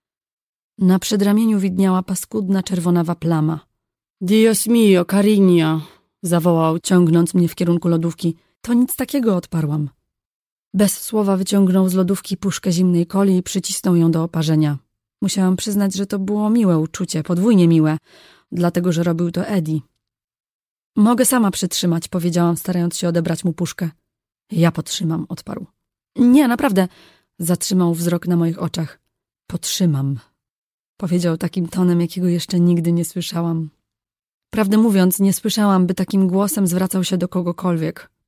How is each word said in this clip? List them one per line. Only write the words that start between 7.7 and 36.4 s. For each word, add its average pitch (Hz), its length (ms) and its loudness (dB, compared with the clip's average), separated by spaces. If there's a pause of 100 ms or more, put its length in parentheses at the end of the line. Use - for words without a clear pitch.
lodówki. 165 480 -2 (260)
"To 240 120 -4
nic 247 220 0
takiego", 247 400 -2
odparłam. 151 540 -4 (840)
Bez 196 280 0
słowa 196 360 -2
wyciągnął 190 520 2
z 180 40 -2
lodówki 185 440 -2
puszkę 190 340 -4
zimnej 175 360 2
coli 190 300 2
i 180 60 0
przycisnął - 520 -4
ją 165 160 4
do 160 120 0
oparzenia. 156 540 0 (460)
Musiałam 185 320 0
przyznać, 196 400 -2
że 196 100 -4
to 196 140 -6
było 208 300 -2
miłe 202 300 2
uczucie, 160 440 -6
podwójnie 180 440 4
miłe, 156 300 4 (540)
dlatego 175 400 -2
że 165 120 -2
robił 170 280 -2
to 180 160 -6
Eddie. 156 320 -2 (1160)
"Mogę 233 300 4
sama 226 260 2
przytrzymać", 175 560 -4
powiedziałam, 170 500 0
starając 175 400 -4
się 180 100 -4
odebrać 170 360 -2
mu 170 100 -2
puszkę. 165 360 -6 (640)
"Ja 165 200 2
potrzymam", 165 580 -6
odparł. - 360 -12 (500)
"Nie, 254 320 6
naprawdę", 208 400 0 (520)
zatrzymał 175 540 0
wzrok 170 340 -2
na 175 80 0
moich 165 240 0
oczach. 165 400 -8 (480)
"Potrzymam", 139 720 -2 (800)
powiedział 175 400 -2
takim 170 300 -4
tonem, 175 340 2
jakiego 180 260 -2
jeszcze 175 320 0
nigdy 175 320 2
nie 170 140 0
słyszałam. 165 640 -6 (800)
Prawdę 214 280 0
mówiąc, 196 420 4
nie 196 140 2
słyszałam, 196 540 0
by 185 60 -4
takim 190 340 0
głosem 196 400 0